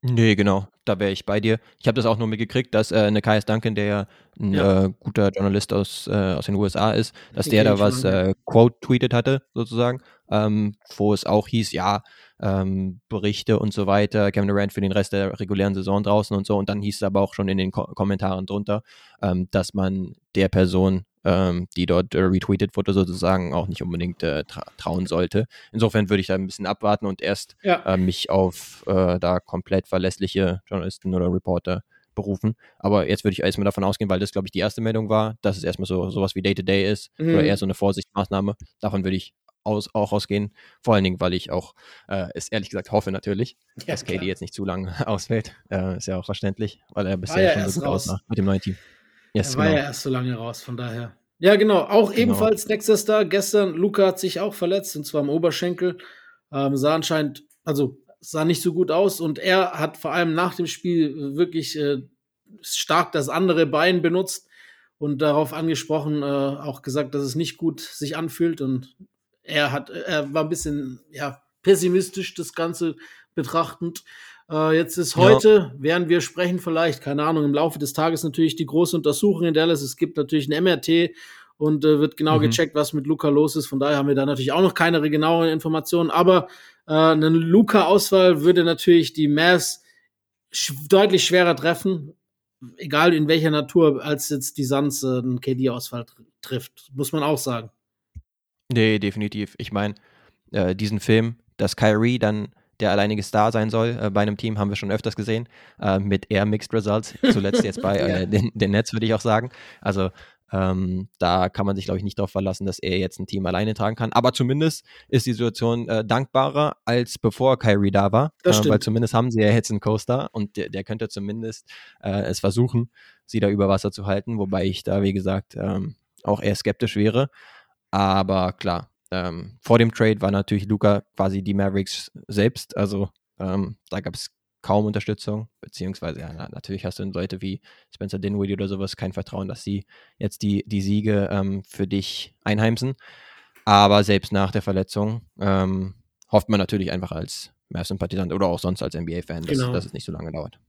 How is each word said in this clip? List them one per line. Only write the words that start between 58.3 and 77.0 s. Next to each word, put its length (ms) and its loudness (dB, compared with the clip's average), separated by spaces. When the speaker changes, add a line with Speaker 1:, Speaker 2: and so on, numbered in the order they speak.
Speaker 2:
nicht 180 0
so 120 -2
gut 180 0
aus. 280 2
Und 200 -4
er 320 2
hat 240 -4
vor 160 -8
allem 220 0
nach 200 -2
dem 120 -4
Spiel 680 -2
wirklich, 400 -2
äh, 260 -2
stark 520 -2
das 160 -2
andere 380 2
Bein 360 2
benutzt 440 -2
und 220 -4
darauf 320 2
angesprochen, 720 -2
äh, 40 -4
auch 560 -4
gesagt, 320 -6
dass 80 -2
es 120 -6
nicht 220 -4
gut 240 -4
sich 360 -10
anfühlt. 440 -2
Und 340 -4
er 300 0
hat, 180 -6
er 420 -4
war 120 2
ein 40 -6
bisschen, 520 -6
ja, 320 -10
pessimistisch 720 2
das 200 -10
Ganze 400 -4
betrachtend. 720 -4
Äh, 260 2
jetzt 200 0
ist 200 -2
Speaker 1:
Ja. 60 6
Speaker 2:
heute, 560 8
während 300 0
wir 140 4
sprechen, 360 -2
vielleicht, 440 -2